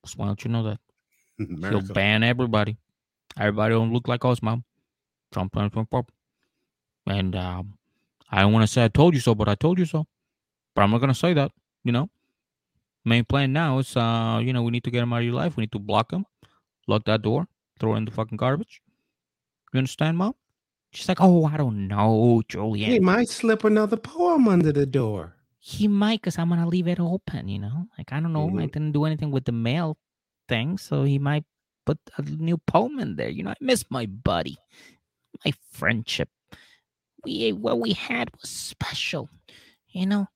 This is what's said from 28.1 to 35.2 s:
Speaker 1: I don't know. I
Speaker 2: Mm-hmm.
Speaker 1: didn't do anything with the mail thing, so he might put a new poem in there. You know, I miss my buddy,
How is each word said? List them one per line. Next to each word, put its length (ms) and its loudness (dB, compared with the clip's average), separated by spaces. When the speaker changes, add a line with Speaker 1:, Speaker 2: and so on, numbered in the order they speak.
Speaker 1:
I 60 -4
don't 140 -2
know. 140 -2
I 40 -2
Speaker 2:
Mm-hmm. 160 -2
Speaker 1:
didn't 240 -4
do 140 0
anything 260 -4
with 140 -2
the 60 -2
mail 460 -2
thing, 300 -2
so 260 -2
he 140 2
might 280 -2
put 120 -2
a 40 -6
new 360 -4
poem 420 0
in 160 -6
there. 140 -6
You 140 -8
know, 80 -8
I 100 -8
miss 280 0
my 160 -4
buddy, 520 -4